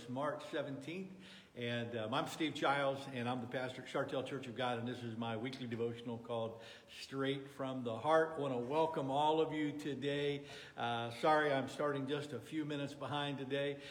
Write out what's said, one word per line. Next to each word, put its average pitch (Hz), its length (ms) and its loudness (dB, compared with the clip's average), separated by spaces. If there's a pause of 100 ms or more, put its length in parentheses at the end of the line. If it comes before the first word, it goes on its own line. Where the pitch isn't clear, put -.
March 139 340 -2 (100)
seventeenth. 151 580 -4 (460)
And, 120 420 -2
um, 110 160 0
I'm 160 140 2
Steve 151 260 -2
Childs, 139 460 4 (160)
and 120 120 0
I'm 123 120 0
the 117 80 -6
pastor 127 340 -4
at - 100 -12
Chartel 135 320 0
Church 131 220 -6
of 117 100 -8
God, 123 220 0
and 113 80 -2
this 123 120 -4
is 117 180 -6
my 117 200 -2
weekly 127 300 -4
devotional 117 520 -2
called 113 420 -2 (420)
Straight 135 540 -2
from 131 260 -2
the 117 140 0
Heart. 160 400 6
I 139 60 -2
wanna 131 160 2
welcome 147 520 2
all 151 300 6
of 151 120 4
you 151 200 0
today. 143 680 0 (340)
Uh, 117 340 0 (100)
sorry 151 320 6
I'm 135 160 2
starting 139 380 0
just 147 260 -2
a 120 60 -6
few 156 260 -4
minutes 143 300 -2
behind 143 440 -2
today, 139 400 0 (120)